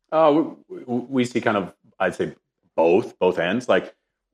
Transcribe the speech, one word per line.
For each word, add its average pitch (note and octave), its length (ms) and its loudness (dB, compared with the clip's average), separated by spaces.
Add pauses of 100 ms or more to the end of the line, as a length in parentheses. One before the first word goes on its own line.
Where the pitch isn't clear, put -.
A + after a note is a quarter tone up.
(120)
Uh, D#3 200 4 (380)
we, - 160 -14
we, B2 140 -4
we B2 260 -2
see A#2+ 160 -2
kind G#2+ 160 0
of, F2 160 -4 (260)
I'd F#2 160 -2
say E2 180 -4 (440)
both, F2 420 2
both F#2 180 0
ends, F#2 320 -2
like, - 240 0 (400)